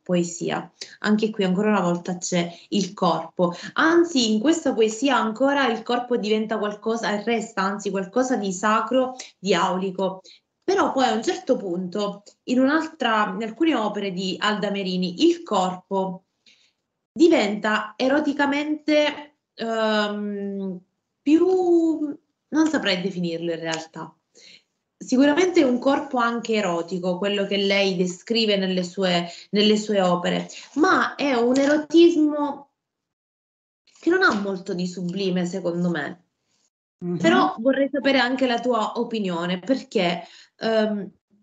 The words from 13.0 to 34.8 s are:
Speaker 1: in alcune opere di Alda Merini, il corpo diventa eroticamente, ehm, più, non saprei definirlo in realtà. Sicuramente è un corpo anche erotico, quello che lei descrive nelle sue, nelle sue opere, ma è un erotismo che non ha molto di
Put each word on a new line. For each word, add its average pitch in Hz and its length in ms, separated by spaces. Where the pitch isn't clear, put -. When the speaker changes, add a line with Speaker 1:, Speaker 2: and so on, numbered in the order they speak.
Speaker 1:
in 220 80
alcune 302 320
opere 202 360
di 185 280
Alda 202 300
Merini, 185 560
il 339 180
corpo 185 800
diventa 214 840
eroticamente, 294 1400
ehm, 208 1200
più, 330 960
non 311 180
saprei 202 340
definirlo 170 500
in 165 80
realtà. 160 560
Sicuramente 294 640
è - 20
un 247 160
corpo 277 380
anche 233 360
erotico, 180 640
quello 202 300
che 202 100
lei 196 380
descrive 202 600
nelle 185 280
sue, 175 440
nelle 208 280
sue 208 220
opere, 180 480
ma 294 400
è 277 180
un 240 240
erotismo 302 1120
che - 100
non 370 140
ha 330 100
molto 196 400
di 180 140